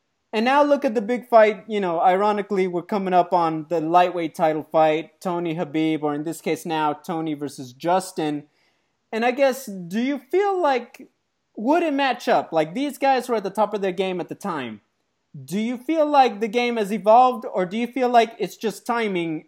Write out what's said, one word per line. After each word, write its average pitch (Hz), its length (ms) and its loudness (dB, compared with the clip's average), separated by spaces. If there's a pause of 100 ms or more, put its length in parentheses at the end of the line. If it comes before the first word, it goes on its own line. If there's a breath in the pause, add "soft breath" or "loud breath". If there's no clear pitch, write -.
(320)
And 220 120 -2
now 277 180 4
look 285 220 2
at 226 100 -2
the 226 80 0
big 247 260 -4
fight, 214 380 6
you 214 140 -4
know, 170 200 -2
ironically, 196 680 2
we're 175 140 -4
coming 190 320 -2
up 175 180 4
on 160 360 0
the 170 120 -2
lightweight 170 560 2
title 156 340 0
fight, 156 500 2
Tony 170 360 -4
Khabib, 160 480 -2
or 147 100 -2
in 147 80 -6
this 160 180 -8
case 160 240 -4
now, 156 280 -2
Tony 160 420 -6
versus 139 380 -10
Justin. 160 720 -2 (640)
And 226 140 -4
I 254 80 2
guess, 254 340 0
do 190 320 -8
you 262 200 -2
feel 381 440 0
like, 254 460 -2 (480)
would 277 260 2
it 311 100 -2
match 269 360 -2
up? 175 240 2
Like, 160 220 0
these 277 220 -4
guys 262 320 0
were 240 60 -2
at 214 80 -2
the 190 80 -6
top 208 240 0
of 208 60 -6
their 190 120 0
game 185 280 -4
at 156 80 -8
the 147 80 -10
time. 131 460 -8 (640)
Do 175 140 -6
you 233 180 -2
feel 302 300 0
like 262 320 4
the 220 100 -4
game 240 280 -2
has 202 160 -4
evolved, 226 600 4
or 185 140 -2
do 185 100 -10
you 233 120 -2
feel 247 200 0
like 233 300 4
it's 185 180 -6
just - 300 -8
timing 185 600 -4